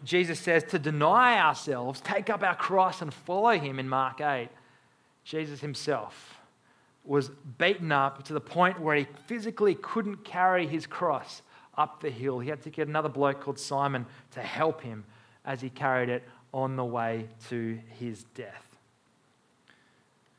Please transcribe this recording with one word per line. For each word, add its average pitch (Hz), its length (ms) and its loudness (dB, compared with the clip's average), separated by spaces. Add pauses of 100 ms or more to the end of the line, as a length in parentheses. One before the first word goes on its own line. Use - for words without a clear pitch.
Jesus 170 340 2
says 165 260 4
to 180 140 -2
deny 170 600 6
ourselves, 139 640 0
take 208 300 -2
up 202 140 -2
our 180 100 2
cross 185 480 2
and 151 100 -6
follow 202 460 2
him 135 220 -4
in 131 80 -6
Mark 131 320 0
eight, 139 280 0 (760)
Jesus 151 360 -8
himself 139 800 -6 (640)
was 139 260 2 (280)
beaten 175 320 2
up 139 340 2
to - 80 -10
the 147 80 -2
point 180 400 2
where 156 140 2
he 143 120 2 (200)
physically 208 480 0
couldn't 202 500 -4
carry 180 420 2
his 156 200 -4
cross - 560 -4 (340)
up 151 240 -2
the 151 100 -4
hill. 127 280 -4
He 123 100 -6
had 147 140 -8
to 156 80 -14
get 151 160 -4
another 151 220 0
bloke 139 320 2
called 143 180 -6
Simon 139 480 -2 (260)
to 127 80 -10
help 156 420 -2
him 107 220 -10 (400)
as 135 160 -6
he 131 80 -8
carried 127 400 0
it 123 140 -2 (300)
on 131 240 -2
the 127 80 -2
way 113 420 -4 (220)
to 113 300 -4 (200)
his 117 260 -10 (100)
death. 104 320 -16 (1700)